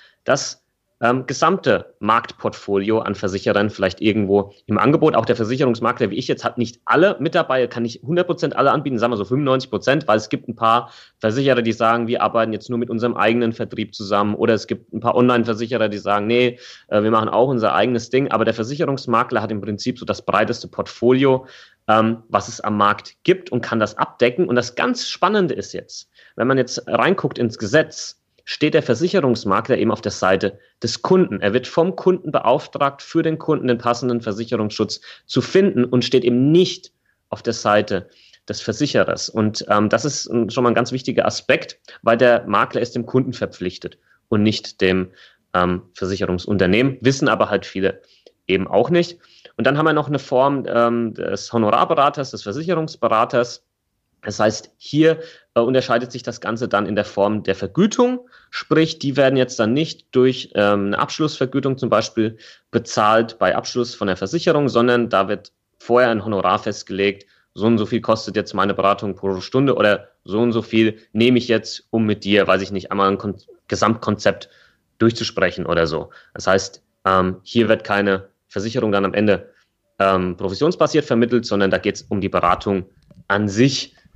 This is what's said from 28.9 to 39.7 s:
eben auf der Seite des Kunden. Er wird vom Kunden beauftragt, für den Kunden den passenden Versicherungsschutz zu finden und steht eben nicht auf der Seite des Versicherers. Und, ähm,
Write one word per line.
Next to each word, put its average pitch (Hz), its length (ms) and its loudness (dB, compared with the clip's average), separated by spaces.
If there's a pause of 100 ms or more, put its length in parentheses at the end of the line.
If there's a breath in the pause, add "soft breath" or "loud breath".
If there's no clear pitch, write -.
eben 113 140 2
auf 101 80 -4
der 104 100 -4
Seite 98 480 0 (240 soft breath)
des - 200 -6
Kunden. 175 380 2
Er 101 120 0
wird 127 160 -2
vom 180 260 0
Kunden 185 380 0
beauftragt, 139 680 -2
für - 220 -2
den 160 160 -2
Kunden 147 300 -2
den 120 100 2
passenden 120 420 -2
Versicherungsschutz 110 800 -4 (260 loud breath)
zu - 140 0
finden 185 440 2
und 123 200 0
steht 123 200 2
eben 123 260 2
nicht 180 420 2 (360)
auf - 160 -10
der 117 80 -2
Seite 104 560 0 (400 soft breath)
des - 120 -8
Versicherers. - 680 -2
Und, 107 400 -2
ähm, 104 200 2